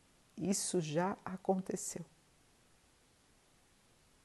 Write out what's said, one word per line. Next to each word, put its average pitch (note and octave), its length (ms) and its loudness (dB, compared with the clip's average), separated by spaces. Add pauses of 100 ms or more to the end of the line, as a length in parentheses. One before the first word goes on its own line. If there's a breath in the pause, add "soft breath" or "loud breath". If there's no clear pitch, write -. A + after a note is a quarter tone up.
(380)
isso F3+ 440 2
já E3 420 0
aconteceu? F#3 840 -2 (2250)